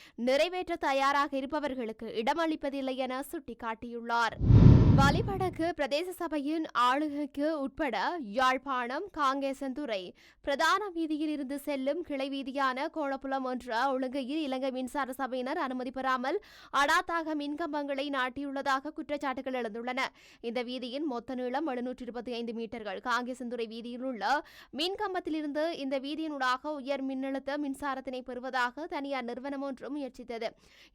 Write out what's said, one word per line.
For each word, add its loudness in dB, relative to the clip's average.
நிறைவேற்ற 2
தயாராக 2
இருப்பவர்களுக்கு -4
இடமளிப்பதில்லை 0
என -4
சுட்டிக்காட்டியுள்ளார். -2
வலிவடக்கு 4
பிரதேச 0
சபையின் -2
ஆளுகைக்கு 0
உட்பட -2
யாழ்ப்பாணம், 0
காங்கேசன்துறை 0
பிரதான 2
வீதியில் -2
இருந்து -6
செல்லும் -2
கிளை -4
வீதியான -2
கோணப்புலம் -2
என்ற -4
ஒழுங்கையில் -2
இலங்கை -2
மின்சார -4
சபையினர் -2
அனுமதி -4
பெறாமல் 0
அடாத்தாக 2
மின்கம்பங்களை -2
நாட்டியுள்ளதாக -2
குற்றச்சாட்டுகள் -4
எழுந்துள்ளன. -4
இந்த -2
வீதியின் -4
மொத்த -6
நீளம் -2
எழுநூற்று -6
இருபத்தி -8
ஐந்து -6
மீட்டர்கள். -6
காங்கேசன்துறை -2
வீதியில் -8
உள்ள -6
மின்கம்பத்திலிருந்து -2
இந்த 0
வீதியினூடாக -2
உயர் -2
மின்னழுத்த -4
மின்சாரத்தினை -6
பெறுவதாக -4
தனியார் -4
நிறுவனம் -6
ஒன்று -8
முயற்சித்தது. -6